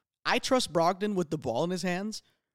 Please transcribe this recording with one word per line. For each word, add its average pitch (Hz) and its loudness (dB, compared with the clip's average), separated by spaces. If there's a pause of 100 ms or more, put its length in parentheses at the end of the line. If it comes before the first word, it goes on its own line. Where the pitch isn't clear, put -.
(240)
I 196 2
trust 254 0
Brogdon 185 2
with 175 -2
the 160 -2
ball 127 0
in 175 0
his 180 -4
hands 185 -4 (320)